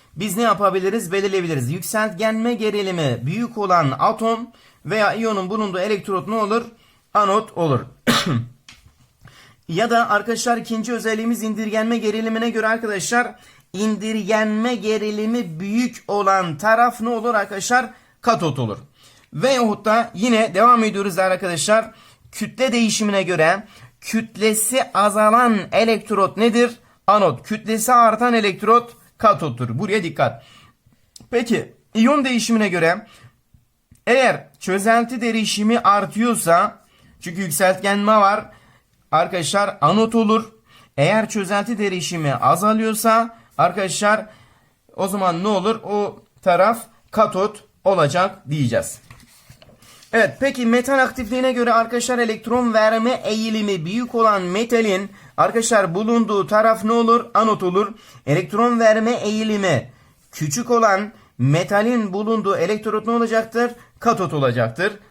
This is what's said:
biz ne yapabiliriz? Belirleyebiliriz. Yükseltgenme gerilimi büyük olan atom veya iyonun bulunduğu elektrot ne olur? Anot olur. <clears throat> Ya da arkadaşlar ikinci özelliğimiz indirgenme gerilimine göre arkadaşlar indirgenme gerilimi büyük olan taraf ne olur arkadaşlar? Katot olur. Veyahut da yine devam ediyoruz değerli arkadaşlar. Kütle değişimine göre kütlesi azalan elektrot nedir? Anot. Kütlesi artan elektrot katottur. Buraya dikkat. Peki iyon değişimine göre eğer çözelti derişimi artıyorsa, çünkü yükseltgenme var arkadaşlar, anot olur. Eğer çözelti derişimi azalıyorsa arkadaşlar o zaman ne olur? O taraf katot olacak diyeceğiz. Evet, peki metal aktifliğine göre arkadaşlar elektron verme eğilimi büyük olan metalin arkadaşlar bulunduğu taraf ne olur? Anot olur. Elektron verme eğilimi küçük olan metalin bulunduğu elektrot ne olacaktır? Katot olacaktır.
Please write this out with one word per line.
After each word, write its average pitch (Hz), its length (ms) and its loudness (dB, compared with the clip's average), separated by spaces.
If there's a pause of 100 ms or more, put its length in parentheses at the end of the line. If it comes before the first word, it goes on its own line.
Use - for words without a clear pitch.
(160)
biz 185 200 -6
ne 233 60 0
yapabiliriz? 196 720 0
Belirleyebiliriz. 175 580 -2
Yükseltgenme 220 840 -2
gerilimi 190 680 -2
büyük 220 360 -4
olan 175 400 2
atom 226 520 0 (360)
veya 202 260 0
iyonun 202 380 -2
bulunduğu 208 280 -4
elektrot 190 500 -4
ne 214 60 -4
olur? 220 300 -2 (500)
Anot 208 440 0
olur. 143 220 0 (260)
<clears throat> 233 120 2 (1500)
Ya 208 220 -2
da 233 200 2
arkadaşlar 226 460 -2
ikinci 226 360 -6
özelliğimiz 220 500 -2
indirgenme 220 560 -2
gerilimine 226 520 -2
göre 220 160 -2
arkadaşlar 220 680 -2 (380)
indirgenme 214 1000 -2
gerilimi 214 880 -4
büyük 233 480 -4
olan 190 500 0
taraf 233 420 2
ne 226 80 -4
olur 233 260 -2
arkadaşlar? 208 560 -2 (300)
Katot 170 380 0
olur. 104 200 -6 (540)
Veyahut 208 520 0
da 226 300 0
yine 220 400 0
devam 233 300 6
ediyoruz 196 320 -2
değerli 185 160 2
arkadaşlar. 190 580 0 (420)
Kütle 220 400 -2
değişimine 208 500 0
göre 175 420 0 (360)
kütlesi 220 840 -2 (120)
azalan 214 640 4 (140)
elektrot 208 640 2
nedir? 233 340 2 (360)
Anot. 190 400 4
Kütlesi 214 460 -2
artan 233 420 4
elektrot 214 600 2 (220)
katottur. 127 600 0
Buraya 196 240 -2
dikkat. 139 420 -2 (840)
Peki 233 440 -2 (200)
iyon 262 300 4
değişimine 226 440 0
göre 175 380 0 (1000)
eğer 233 420 2 (120)
çözelti 226 600 0
derişimi 220 580 0
artıyorsa, 202 1000 0 (420)
çünkü 180 200 -10
yükseltgenme 196 760 0
var 208 340 2 (600)
arkadaşlar, 180 680 0
anot 214 340 2
olur. 220 380 2 (440)
Eğer 208 320 2
çözelti 202 500 -4
derişimi 170 560 -4
azalıyorsa 220 1040 0 (220)
arkadaşlar 202 680 0 (680)
o 190 120 -2
zaman 185 360 -2
ne 214 40 0
olur? 214 360 0
O 202 360 -4 (220)
taraf 190 360 2 (320)
katot 214 540 0 (200)
olacak 180 680 0
diyeceğiz. 120 500 -2 (1120)
Evet, 220 280 2
peki 247 260 -2
metal 254 360 2
aktifliğine 254 500 -2
göre 240 200 0
arkadaşlar 233 460 0
elektron 233 560 -2
verme 226 500 2
eğilimi 214 600 -2
büyük 240 300 -4
olan 214 280 2
metalin 202 680 0 (260)
arkadaşlar 202 580 2
bulunduğu 214 520 0
taraf 214 380 2
ne 220 80 0
olur? 233 320 4 (100)
Anot 208 280 2
olur. 196 300 0 (340)
Elektron 208 540 0
verme 220 320 4
eğilimi 208 800 -2 (420)
küçük 233 380 -6
olan 208 420 2 (260)
metalin 202 720 0
bulunduğu 208 440 -2
elektrot 214 500 -2
ne 233 60 -2
olacaktır? 233 600 -2 (280)
Katot 190 320 0
olacaktır. 131 600 0 (180)